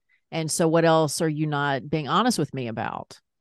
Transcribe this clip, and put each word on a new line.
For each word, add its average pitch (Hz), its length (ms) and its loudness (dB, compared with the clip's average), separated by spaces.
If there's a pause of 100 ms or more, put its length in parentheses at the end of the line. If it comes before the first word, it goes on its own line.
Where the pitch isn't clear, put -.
(320)
And 160 200 -4
so 165 160 2
what 165 160 4
else 160 380 4
are 160 80 0
you 151 180 -2
not 143 420 -2
being 151 200 -4
honest 214 280 2
with 151 160 -2
me 127 140 -6
about?" 110 520 -8 (220)